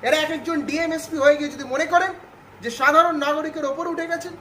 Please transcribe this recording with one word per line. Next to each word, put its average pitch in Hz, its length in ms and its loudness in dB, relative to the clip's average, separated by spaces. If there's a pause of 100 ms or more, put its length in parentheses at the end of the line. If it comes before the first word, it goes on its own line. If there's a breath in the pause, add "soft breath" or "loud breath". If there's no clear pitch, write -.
এরা 302 100 2
এক 311 140 -2
একজন 320 300 -4
ডিএমএসপি 320 560 -4
হয়ে 285 180 6
গিয়ে 294 140 -4
যদি 277 140 -12
মনে 262 220 -2
করেন 349 260 2 (500)
যে 226 80 -6
সাধারণ 311 460 4
নাগরিকের 294 500 -2
ওপর 302 220 -4
উঠে 330 200 -4
গেছেন 339 340 -6